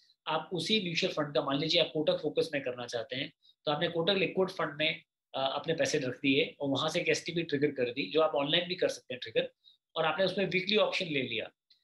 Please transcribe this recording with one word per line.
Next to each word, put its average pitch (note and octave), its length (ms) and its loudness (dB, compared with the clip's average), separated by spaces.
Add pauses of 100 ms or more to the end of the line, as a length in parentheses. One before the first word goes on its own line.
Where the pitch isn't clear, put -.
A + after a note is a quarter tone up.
(280)
आप D#3+ 260 -2
उसी G3+ 300 2
म्यूचुअल F3 300 0
फंड D3 220 -2
का, D3+ 60 4
मान C#3 180 0
लीजिए D#3+ 220 2
आप D#3 120 0
कोटक D#3+ 200 2
फोकस D#3 400 0
में C#3 100 -2
करना B2 220 -6
चाहते A#2+ 300 -6
हैं, D3+ 180 -6 (320)
तो D#3 60 0
आपने D#3 160 0
कोटक E3+ 260 2
लिक्विड F#3 360 2
फंड D#3 260 -4
में, D#3 260 -2 (340)
अ, C3+ 40 -2
अपने C#3+ 340 -2
पैसे C#3+ 240 2
रख B2+ 240 -2
दिए C#3 400 2
और C#3 80 -2
वहां C3+ 200 0
से F3 120 0
एक E3 80 0
एसटीपी D#3+ 340 0
ट्रिगर D3 240 2
कर B2 240 -2
दी, C3+ 200 -6
जो D3+ 100 4
आप D#3 140 2
ऑनलाइन D#3 320 2
भी F3+ 80 -4
कर D3+ 120 2
सकते - 260 -8
हैं B2 100 -8
ट्रिगर, E3 280 -2 (440)
और D#3+ 100 0
आपने F#3 200 2
उसमें F#3 200 0
वीकली F#3 320 0
ऑप्शन F#3 280 2
ले C#3+ 160 -2
लिया A2+ 300 -6 (320)